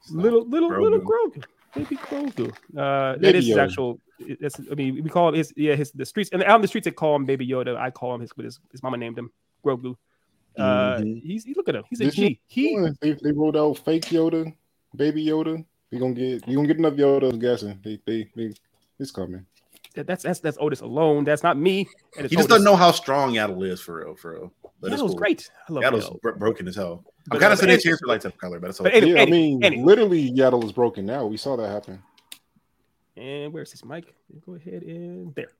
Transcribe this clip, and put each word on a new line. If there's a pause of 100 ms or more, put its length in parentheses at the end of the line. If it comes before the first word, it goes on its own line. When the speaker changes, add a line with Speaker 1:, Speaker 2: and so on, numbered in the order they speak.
Speaker 1:
Stop.
Speaker 2:
little,
little, (140)
little
Speaker 3:
Grogu.
Speaker 2:
Grogu. (320)
Baby
Grogu. (260)
Uh,
that
Speaker 1:
Baby
Speaker 2:
is
his
Speaker 1:
Yoda.
Speaker 2:
actual, (400)
that's,
I
mean,
we
call
it
his,
yeah,
his,
the
streets,
and
out
in
the
streets
they
call
him
Baby
Yoda.
I
call
him
his,
his, (140)
his
mama
named
him (340)
Grogu. (640)
Uh,
Speaker 3:
Mm-hmm.
Speaker 2:
he's,
he,
look
at
him.
He's
a
Speaker 1:
Did
you
Speaker 2:
G.
He (140)
Speaker 1:
they,
they
rolled
out
fake
Yoda, (420)
Baby
Yoda. (260)
We
gonna
get,
we
gonna
get
another
Yoda.
I'm
guessing.
They,
they,
they, (460)
it's
coming. (480)
Speaker 2:
that,
that's,
that's,
that's
Otis
alone.
That's
not
me. (280)
That
is
Speaker 3:
He
just
Speaker 2:
Otis.
Speaker 3:
doesn't
know
how
strong
Yaddle
is
for
real,
for
real. (260)
But
it's
Speaker 2:
Yaddle's
Speaker 3:
cool.
Speaker 2:
great. (180)
I
love
Speaker 3:
Yaddle's
Speaker 2:
Yaddle.
Speaker 3:
bro-,
broken
as
hell. (260)
Speaker 2:
But,
Speaker 3:
I'm
kinda
Speaker 2:
uh,
Speaker 3:
sad
they
Speaker 2:
but
Speaker 3:
changed
the
lights
up
color,
but
it's
Speaker 2:
but
Speaker 3:
okay.
Speaker 2:
anyway,
Speaker 1:
Yeah,
I
Speaker 2:
anyway,
Speaker 1:
mean,
Speaker 2:
anyway.
Speaker 1:
literally,
Yaddle
is
broken
now.
We
saw
that
happen. (1120)
Speaker 2:
And
where's
his
mic? (300)
Go
ahead
and
there.